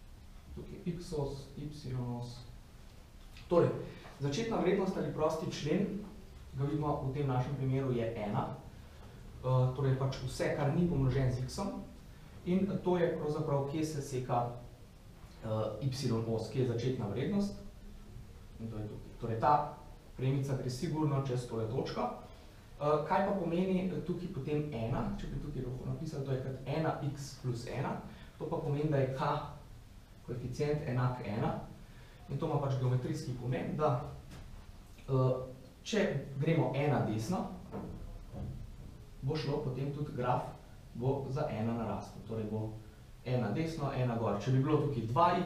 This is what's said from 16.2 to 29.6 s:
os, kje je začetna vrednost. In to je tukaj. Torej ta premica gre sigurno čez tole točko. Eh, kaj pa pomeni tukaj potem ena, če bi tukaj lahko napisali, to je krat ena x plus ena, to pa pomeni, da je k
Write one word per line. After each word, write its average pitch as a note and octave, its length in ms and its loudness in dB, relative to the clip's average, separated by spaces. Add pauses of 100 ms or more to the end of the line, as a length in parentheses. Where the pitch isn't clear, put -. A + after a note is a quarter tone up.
os, A2 160 0
kje C3 120 0
je B2 60 4
začetna A2+ 400 0
vrednost. G3 460 0 (1080)
In A2+ 120 -6
to A2 60 -8
je G#2+ 100 -4
tukaj. - 240 -10 (100)
Torej - 180 0
ta D3 380 6 (400)
premica C3+ 400 2
gre B2+ 120 0
sigurno D3 580 2
čez B2 220 0
tole A2 200 0
točko. - 320 -2
Eh, - 1040 -2
kaj G3 200 6
pa - 120 2
pomeni F3+ 520 2 (140)
tukaj - 280 -2
potem D3 400 0
ena, C3+ 460 0
če E3+ 80 -4
bi C#3 140 -2
tukaj C#3 200 -4
lahko B2 280 -4
napisali, C#3 360 -4
to C3+ 60 0
je B2+ 100 2
krat B2+ 240 -4
ena D#3+ 300 2 (180)
x - 280 -8
plus A#2 260 -2
ena, - 340 -2 (380)
to - 100 -4
pa D#3+ 80 0
pomeni, D3 320 2
da C#3+ 80 6
je C3 160 4
k - 60 -4 (1040)